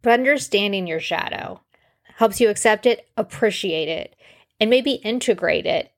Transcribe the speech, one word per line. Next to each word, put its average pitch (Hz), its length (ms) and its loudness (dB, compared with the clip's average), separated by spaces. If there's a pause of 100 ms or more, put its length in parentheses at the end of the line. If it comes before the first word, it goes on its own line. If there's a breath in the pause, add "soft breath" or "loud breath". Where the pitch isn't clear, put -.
but 233 120 4
understanding 208 720 0
your 160 120 -4
shadow - 640 -6 (540 soft breath)
helps 226 260 2
you 226 80 6
accept 214 380 2
it, - 280 0
appreciate 185 720 -2
it, - 280 -8 (440 soft breath)
and 220 120 2
maybe 262 220 2
integrate 220 720 -2
it 165 300 -2